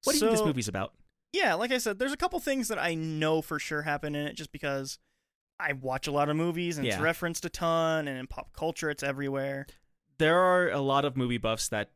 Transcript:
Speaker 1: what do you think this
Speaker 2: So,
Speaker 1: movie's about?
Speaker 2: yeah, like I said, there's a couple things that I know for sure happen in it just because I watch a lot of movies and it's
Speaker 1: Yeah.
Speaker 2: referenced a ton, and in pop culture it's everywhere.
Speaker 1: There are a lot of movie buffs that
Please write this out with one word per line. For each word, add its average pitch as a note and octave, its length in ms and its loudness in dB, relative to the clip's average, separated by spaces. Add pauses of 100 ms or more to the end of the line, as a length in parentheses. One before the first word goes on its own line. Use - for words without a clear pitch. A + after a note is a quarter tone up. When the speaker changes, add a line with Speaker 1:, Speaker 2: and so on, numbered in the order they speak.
Speaker 1:
what - 80 6
do - 40 6
you G3 40 4
think A3 120 4
this G#3+ 80 4
Speaker 2:
So, G#3+ 60 2
Speaker 1:
movie's B2+ 220 0
about? F#2+ 240 -4 (400)
Speaker 2:
yeah, D#4+ 220 2
like A3+ 180 -2
I B3+ 60 2
said, G#3+ 200 -2
there's C4+ 140 0
a D4 40 -4
couple F4+ 240 -2
things C4+ 280 -2
that G#3+ 100 -4
I E3+ 160 -2
know D#3+ 460 0
for D3+ 180 -6
sure D3 240 -4
happen D3+ 320 -4
in D3 120 -4
it D3 80 -8
just - 180 -12
because C#3 460 -6 (600)
I D#3 140 -2
watch C3 360 -4
a D3 40 -2
lot D3 160 4
of D3+ 80 2
movies E3+ 400 -2
and C3+ 100 -2
it's G#2 100 2
Speaker 1:
Yeah. F2+ 60 -2
Speaker 2:
referenced E3 420 -2
a F3 40 -6
ton, E3 600 0
and C3 100 -6
in C3+ 80 -10
pop - 260 -12
culture D#3+ 380 -4
it's D3 120 -6
everywhere. C#3 640 -4 (520)
Speaker 1:
There D#3+ 200 6
are F3+ 320 6
a C#3+ 100 0
lot C#3 240 4
of C3 120 0
movie B2 220 0
buffs A2 300 0
that G#2 280 -4